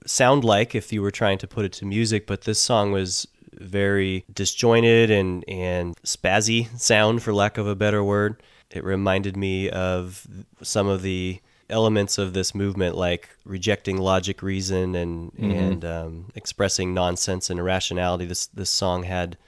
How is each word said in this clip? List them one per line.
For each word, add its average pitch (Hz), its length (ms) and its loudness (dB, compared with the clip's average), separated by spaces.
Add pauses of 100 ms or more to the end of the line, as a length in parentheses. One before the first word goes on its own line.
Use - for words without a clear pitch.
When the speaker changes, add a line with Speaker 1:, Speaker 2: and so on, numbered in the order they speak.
Speaker 1:
sound 131 380 4
like 107 300 4
if 110 180 -6
you 107 80 -2
were 101 100 0
trying 98 280 0
to - 80 -12
put 107 180 -4
it 92 80 -4
to - 140 -10
music, 107 400 0
but 101 160 -6
this 107 180 -2
song 104 320 2
was 95 340 -2 (280)
very 95 760 0
disjointed 117 800 4
and, 92 360 0
and 90 560 -4
spazzy 113 760 0
sound, 110 420 4
for 107 120 -2
lack 101 240 2
of 104 80 -2
a 104 80 -2
better 104 280 2
word. 104 400 0 (280)
It 90 140 -10
reminded 95 520 0
me 95 320 -2
of 92 580 -4 (360)
some 101 260 0
of 95 140 0
the 92 380 -4 (280)
elements 107 480 2
of 95 160 -2
this 92 220 -2
movement, 95 420 -2
like 87 320 -2 (160)
rejecting 98 540 -2
logic, 95 440 0
reason, 95 520 -2
and, 85 380 -6
Speaker 2:
Mm-hmm. 104 180 -4
Speaker 1:
and, 95 340 0
um, 82 500 -8
expressing 92 600 -2
nonsense 90 560 -2
and 87 100 -4
irrationality. 90 640 -2
This, 90 220 -6
this - 240 -8
song 90 320 0
had 90 340 -4 (120)